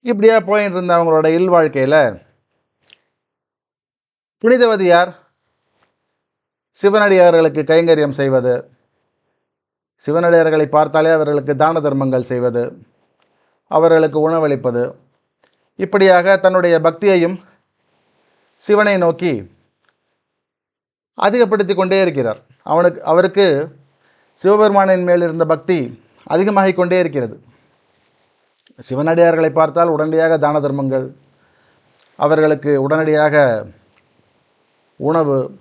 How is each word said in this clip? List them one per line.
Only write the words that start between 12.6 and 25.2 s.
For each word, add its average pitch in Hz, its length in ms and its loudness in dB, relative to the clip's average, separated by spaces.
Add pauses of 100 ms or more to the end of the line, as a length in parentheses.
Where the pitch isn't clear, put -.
அவர்களுக்கு 156 640 0
உணவளிப்பது, 139 640 -4 (840)
இப்படியாக 190 600 2
தன்னுடைய 185 440 2
பக்தியையும் 170 640 0 (1120)
சிவனை 208 400 0
நோக்கி 165 540 -4 (1600)
அதிகப்படுத்தி 202 600 0
கொண்டே 185 260 0
இருக்கிறார். 135 400 -2 (220)
அவனுக்கு, 170 420 -2
அவருக்கு 170 720 0 (680)
சிவபெருமானின் 196 600 2
மேல் 175 200 0